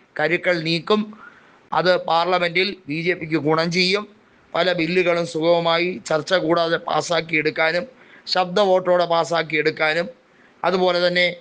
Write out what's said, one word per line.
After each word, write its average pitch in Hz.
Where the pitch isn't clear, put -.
കരുക്കൾ 170
നീക്കും. 170
അത് 170
പാർലമെന്റിൽ 175
ബി 151
ജെ 180
പിക്ക് 160
ഗുണം 160
ചെയ്യും. 185
പല 175
ബില്ലുകളും 170
സുഗമമായി 170
ചർച്ച 156
കൂടാതെ 165
പാസ്സാക്കിയെടുക്കാനും 160
ശബ്ദ 180
വോട്ടോടെ 180
പാസ്സാക്കിയെടുക്കാനും 160
അതുപോലെ 180
തന്നെ 180